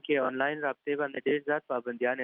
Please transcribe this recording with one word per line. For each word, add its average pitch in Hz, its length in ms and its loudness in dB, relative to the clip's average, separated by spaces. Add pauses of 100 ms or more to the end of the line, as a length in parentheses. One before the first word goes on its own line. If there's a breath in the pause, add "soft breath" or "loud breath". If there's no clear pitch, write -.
کې 143 220 2
آنلاین 139 340 0
رابطه 143 400 -2
باندې 135 240 -4
ډېر 143 240 2
زیات 151 240 0
پابندیان 123 500 0